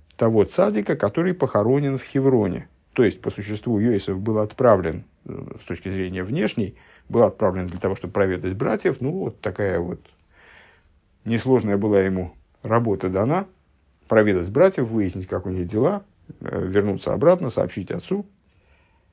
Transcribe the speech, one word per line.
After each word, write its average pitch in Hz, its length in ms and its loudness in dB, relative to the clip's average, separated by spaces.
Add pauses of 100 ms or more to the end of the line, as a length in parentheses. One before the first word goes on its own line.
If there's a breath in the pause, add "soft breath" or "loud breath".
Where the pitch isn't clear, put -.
(160)
того 110 300 4
цадика, 202 500 2
который 165 380 0
похоронен 135 640 2
в - 60 -8
Хевроне. 127 680 0 (240)
То 127 100 4
есть, - 180 2
по - 80 -4
существу, 107 480 -4
Йосиф 104 400 0
был 107 220 -2
отправлен, 98 640 2 (220)
э, - 360 -14
с - 40 -20
точки - 240 -10
зрения 95 340 -4
внешней, 120 520 -4 (340 soft breath)
был 117 140 4
отправлен 95 440 0
для 87 120 -10
того, 95 160 -2
чтобы - 180 -10
проведать 95 420 0
братьев. 165 460 -2
Ну, 131 100 -4
вот 180 300 -8
такая 98 380 -2
вот 87 200 -6 (1300 soft breath)
несложная 113 520 2
была 104 240 4
ему 95 320 -2 (300)
работа 110 460 0
дана. 135 380 0 (600)
Проведать 101 420 2
братьев, 143 380 2
выяснить, 98 400 -4
как 92 180 -6
у - 40 -8
них 92 180 -4
дела, 147 360 0 (360)
э, - 280 -6
вернуться 202 460 0
обратно, 165 360 2
сообщить - 420 -4
отцу. 196 340 -6 (880)